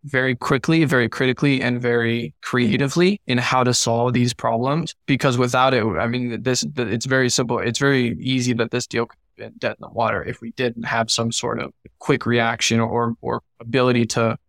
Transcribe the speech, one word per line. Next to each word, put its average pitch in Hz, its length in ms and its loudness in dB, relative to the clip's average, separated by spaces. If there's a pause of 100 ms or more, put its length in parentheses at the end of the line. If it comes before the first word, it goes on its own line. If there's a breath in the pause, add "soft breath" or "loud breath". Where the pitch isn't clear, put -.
very 131 320 0
quickly, 156 500 2
very 123 240 2
critically, 131 520 0
and 123 200 -2
very 117 600 0
creatively 139 840 2
in 123 100 0
how 127 240 2
to 123 120 4
solve 120 400 2
these 120 200 2
problems. 127 640 -2 (100)
Because 131 320 2
without 127 360 4
it, 117 100 2
I 104 240 0
mean, 120 360 -4
this, 127 200 0 (140)
it's 117 280 -2
very 131 240 2
simple. 120 300 -2
It's 117 200 -2
very 131 400 2
easy 123 340 -2
that 117 180 -2
this 123 160 -4
deal 117 200 -2
could - 100 -20 (200)
have 110 120 -16
been 113 80 -20
dead 113 140 -4
in - 100 -14
the - 80 -16
water 110 340 -2
if - 160 -10
we 117 120 -14
didn't 117 320 -4
have 113 280 -2
some 117 220 -2
sort 117 260 -4
of - 140 -10 (260)
quick - 260 0
reaction 117 540 2
or, 117 400 -2
or 117 220 -4 (180)
ability 120 460 2
to 113 320 0 (120)